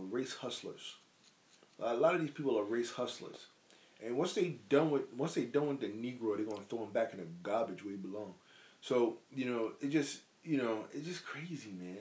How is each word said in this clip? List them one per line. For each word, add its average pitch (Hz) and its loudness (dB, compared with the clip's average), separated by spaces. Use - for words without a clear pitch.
race 123 -2
hustlers. - -8
A 117 2
lot 156 8
of 170 2
these 147 0
people 131 2
are 104 2
race 117 0
hustlers. - -6
And 120 -2
once 180 2
they 175 0
done 151 8
with, 135 4
once 151 0
they 139 2
done 143 2
with 139 -2
the 113 -2
Negro, 113 -2
they're 107 0
gonna 104 -4
throw 117 -2
him 101 -8
back 113 2
in 98 -10
the 87 -6
garbage 101 0
where 101 -6
he 98 -6
belong. 98 -8
So, 120 4
you 131 -2
know, 117 0
it 139 -2
just, 147 2
you 156 0
know, 113 2
it's 147 -6
just 180 -8
crazy, 143 -8
man. 90 -8